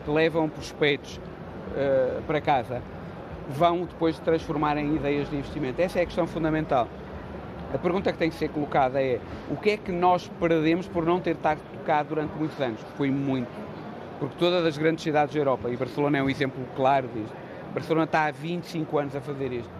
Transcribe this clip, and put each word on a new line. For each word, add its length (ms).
que 60
levam 400
prospectos, 680
eh, 500
para 160
casa, 400
vão 380
depois 320
transformar 580
em 200
ideias 340
de 60
investimento. 440
Essa 200
é 20
a 40
questão 200
fundamental. 640
A 60
pergunta 340
que 60
tem 140
que 40
ser 140
colocada 500
é, 200
o 40
que 140
é 80
que 140
nós 480
perdemos 480
por 180
não 140
ter 160
estado 240
tocado 320
durante 260
muitos 240
anos? 220
Foi 160
muito. 400
Porque 200
todas 260
as 140
grandes 240
cidades 320
da 40
Europa, 300
e 80
Barcelona 400
é 60
um 60
exemplo 340
claro 380
disto, 220
Barcelona 340
está 200
há 60
vinte 320
e 40
cinco 300
anos 180
a 60
fazer 320
isto 160